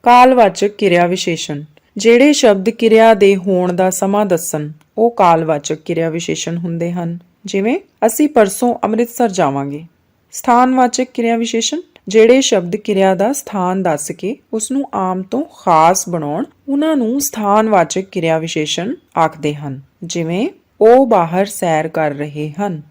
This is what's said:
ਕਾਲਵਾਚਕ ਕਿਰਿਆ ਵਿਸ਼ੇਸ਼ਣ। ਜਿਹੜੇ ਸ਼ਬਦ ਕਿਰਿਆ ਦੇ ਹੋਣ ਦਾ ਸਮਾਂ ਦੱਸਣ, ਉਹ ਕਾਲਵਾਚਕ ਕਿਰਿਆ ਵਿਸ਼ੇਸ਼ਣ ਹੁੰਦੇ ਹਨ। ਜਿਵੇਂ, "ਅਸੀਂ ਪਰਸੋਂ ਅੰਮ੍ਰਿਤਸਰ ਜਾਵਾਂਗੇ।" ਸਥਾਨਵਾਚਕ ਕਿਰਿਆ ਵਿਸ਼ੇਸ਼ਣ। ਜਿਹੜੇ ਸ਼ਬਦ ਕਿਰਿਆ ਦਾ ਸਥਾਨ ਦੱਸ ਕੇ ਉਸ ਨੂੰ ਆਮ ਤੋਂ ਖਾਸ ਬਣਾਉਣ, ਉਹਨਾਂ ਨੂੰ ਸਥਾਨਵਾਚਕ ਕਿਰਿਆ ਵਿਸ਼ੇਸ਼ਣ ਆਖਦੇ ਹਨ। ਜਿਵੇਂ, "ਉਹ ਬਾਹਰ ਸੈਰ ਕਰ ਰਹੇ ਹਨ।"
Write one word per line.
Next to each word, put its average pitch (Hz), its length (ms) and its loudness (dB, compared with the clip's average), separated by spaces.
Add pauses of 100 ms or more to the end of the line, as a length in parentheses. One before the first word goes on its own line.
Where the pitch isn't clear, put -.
ਕਾਲਵਾਚਕ 247 640 4
ਕਿਰਿਆ 175 400 0
ਵਿਸ਼ੇਸ਼ਣ। 165 540 -6 (360)
ਜਿਹੜੇ 240 360 4
ਸ਼ਬਦ 208 360 2
ਕਿਰਿਆ 226 440 4
ਦੇ 196 220 4
ਹੋਣ 180 380 -2
ਦਾ 185 160 0
ਸਮਾਂ 202 360 -2
ਦੱਸਣ, 165 440 -4 (280)
ਉਹ 233 140 2
ਕਾਲਵਾਚਕ 160 640 0
ਕਿਰਿਆ 165 340 -4
ਵਿਸ਼ੇਸ਼ਣ 165 480 -6
ਹੁੰਦੇ 170 340 -6
ਹਨ। 175 280 -8 (260)
ਜਿਵੇਂ, 208 340 -2 (260)
"ਅਸੀਂ 294 240 0
ਪਰਸੋਂ 226 540 0
ਅੰਮ੍ਰਿਤਸਰ 226 460 -2
ਜਾਵਾਂਗੇ।" 143 560 -4 (460)
ਸਥਾਨਵਾਚਕ 254 840 0
ਕਿਰਿਆ 233 240 -2
ਵਿਸ਼ੇਸ਼ਣ। 233 420 -4 (280)
ਜਿਹੜੇ 226 340 6
ਸ਼ਬਦ 180 340 -2
ਕਿਰਿਆ 190 400 0
ਦਾ 208 180 0
ਸਥਾਨ 190 500 -4
ਦੱਸ 160 280 -4
ਕੇ 196 260 -8 (160)
ਉਸ 220 180 -6
ਨੂੰ 277 220 -6
ਆਮ 185 280 -4
ਤੋਂ 247 220 -6 (160)
ਖਾਸ 170 500 2
ਬਣਾਉਣ, 160 340 -6 (260)
ਉਹਨਾਂ 294 260 -2
ਨੂੰ 254 260 -2
ਸਥਾਨਵਾਚਕ 208 800 0
ਕਿਰਿਆ 165 380 -2
ਵਿਸ਼ੇਸ਼ਣ 165 540 -6 (260)
ਆਖਦੇ 156 360 -2
ਹਨ। 139 260 -12 (220)
ਜਿਵੇਂ, 175 460 -4 (320)
"ਉਹ 247 260 6
ਬਾਹਰ 185 380 0
ਸੈਰ 165 420 -2
ਕਰ 156 240 -2
ਰਹੇ 147 400 -8
ਹਨ।" 180 400 -6